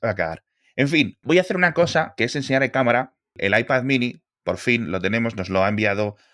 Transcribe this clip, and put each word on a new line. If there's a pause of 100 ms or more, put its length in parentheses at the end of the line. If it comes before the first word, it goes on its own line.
va
a
cagar. (320)
En
fin,
voy
a
hacer
una
cosa,
que
es
enseñar
en
cámara (220)
el
iPad
mini. (220)
Por
fin
lo
tenemos,
nos
lo
ha
enviado (180)